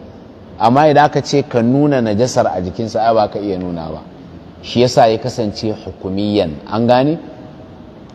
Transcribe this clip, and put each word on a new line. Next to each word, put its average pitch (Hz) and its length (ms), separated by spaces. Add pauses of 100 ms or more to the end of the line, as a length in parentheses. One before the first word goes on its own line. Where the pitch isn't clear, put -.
(580)
Amma 131 300
idan 143 160
aka 151 160
ce 143 220
ka 131 180
nuna 139 400
najasar 113 460
a 92 160
jikinsa, 107 420
ai 117 100
ba 104 140
ka 110 100
iya 101 200
nuna 85 320
ba. 78 100 (640)
Shi - 180
yasa 123 280
ya 110 100
kasance 110 560 (100)
hukumiyyan. 98 680 (220)
An 113 140
gane? 135 320 (960)